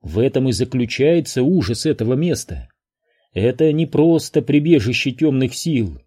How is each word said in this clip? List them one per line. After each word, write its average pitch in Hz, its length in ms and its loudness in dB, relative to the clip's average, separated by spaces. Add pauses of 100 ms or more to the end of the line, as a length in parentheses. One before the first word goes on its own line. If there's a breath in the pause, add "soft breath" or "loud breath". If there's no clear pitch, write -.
В 80 180 -6
этом 131 300 0
и 123 40 0
заключается 127 880 0
ужас 131 420 0
этого 127 300 0
места. 127 540 -4 (680)
Это 123 340 2
не 160 140 0
просто 151 560 2
прибежище 143 720 2
темных 131 420 0
сил. 110 520 -4